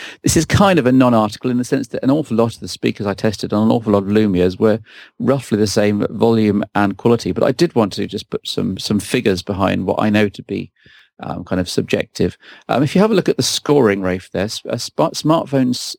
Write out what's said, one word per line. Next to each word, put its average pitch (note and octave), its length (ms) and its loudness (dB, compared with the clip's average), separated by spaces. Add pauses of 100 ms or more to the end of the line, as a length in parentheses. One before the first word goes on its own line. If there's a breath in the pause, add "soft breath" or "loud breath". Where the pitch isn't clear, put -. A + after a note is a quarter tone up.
(220 loud breath)
this - 140 2
is D#3+ 80 2
kind G3 340 4
of B2 80 2
a B2+ 60 4
non-article B2 580 2
in B2 80 0
the B2 60 -2
sense C3+ 240 -4
that - 140 -8
an B2+ 80 2
awful C#3 260 0
lot A2+ 180 2
of - 60 -20
the F#2+ 80 -12
speakers A2+ 380 -4
I G2 80 -2
tested - 380 -4
on G#2+ 120 2
an A2+ 60 4
awful A2+ 220 0
lot G2+ 100 4
of F#2+ 60 -6
Lumias G2 500 2
were A2 220 2 (380 loud breath)
roughly A#2+ 400 0
the G#2+ 80 2
same G#2 440 0
volume G#2+ 540 2 (100)
and G2+ 220 0
quality, A#2 360 0
but - 120 0
I - 80 2
did E3 220 0
want G#2+ 200 0
to G2+ 120 -6
just - 240 -10
put - 160 -8
some, F#2+ 320 -4
some G#2+ 200 -2
figures G2 440 -2
behind F#2+ 440 -2
what - 140 -2
I G#2+ 100 2
know G#2 180 2
to - 140 -12
be, F#2+ 300 -8 (480 soft breath)
um, F2+ 240 -10
kind F#2 160 -2
of F2+ 80 -2
subjective. - 680 -2 (320 loud breath)
Um, A#2+ 140 0
if D3+ 120 -2
you F3+ 60 4
have G#3+ 100 4
a A3+ 40 2
look - 140 2
at - 80 0
the C3+ 60 -2
scoring, A2+ 600 2
Rafe, F#2 300 -4
there, F2+ 120 -2
s-, - 220 -10
uh, - 100 -4
spa-, D3+ 340 -4
smartphone C#3 600 0
s-, - 280 -8